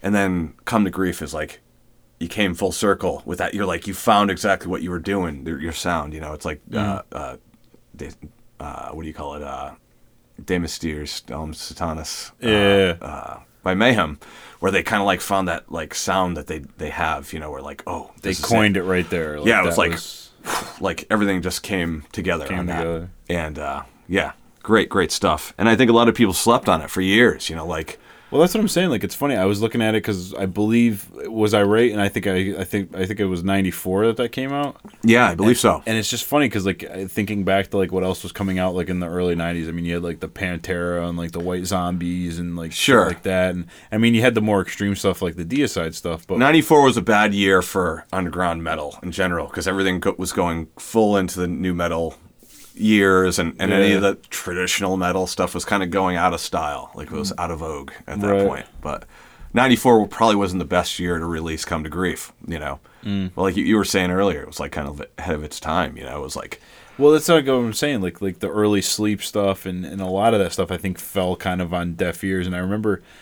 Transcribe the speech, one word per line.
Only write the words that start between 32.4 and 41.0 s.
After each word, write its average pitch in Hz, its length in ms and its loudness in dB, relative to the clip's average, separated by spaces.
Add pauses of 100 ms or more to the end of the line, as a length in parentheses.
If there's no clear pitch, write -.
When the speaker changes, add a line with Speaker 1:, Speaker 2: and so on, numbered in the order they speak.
Speaker 2:
I 95 60 -4
think, 98 280 -4
I 92 140 -2
think 104 140 -4
it 101 60 2
was 90 180 -2
ninety-four 95 640 0
that 113 80 0
that 120 160 -2
came 135 200 -4
out. 143 280 -4 (240)
Speaker 1:
Yeah, 117 240 8
I 85 80 0
believe 101 140 4
Speaker 2:
And, 120 80 6
Speaker 1:
so. 90 280 4
Speaker 2:
and 110 100 0
it's 107 140 -2
just 117 140 -4
funny 147 240 2
'cause, 101 180 -2
like, 92 260 -2
I, 95 140 -8
thinking 101 380 -2
back 95 260 2
to, 107 60 -2
like, 92 160 2
what 92 100 0
else 92 220 -2
was 87 80 -10
coming 95 260 -2
out, 92 160 0
like, 87 140 -2
in 90 100 -2
the 90 80 -4
early 87 300 0
nineties. 85 320 -4
I - 20 -6
mean, 85 140 -4
you 85 100 -2
had, 87 80 -2
like, 85 160 -6
the - 100 -8
Pantera 87 800 -4